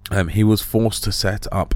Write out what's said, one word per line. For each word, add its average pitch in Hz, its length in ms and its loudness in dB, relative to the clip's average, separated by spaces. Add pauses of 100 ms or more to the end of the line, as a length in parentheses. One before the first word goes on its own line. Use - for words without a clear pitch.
Um, 95 200 0
he 104 140 2
was 107 180 4
forced 110 420 -2
to 98 80 -2
set 98 400 -4
up 95 240 -2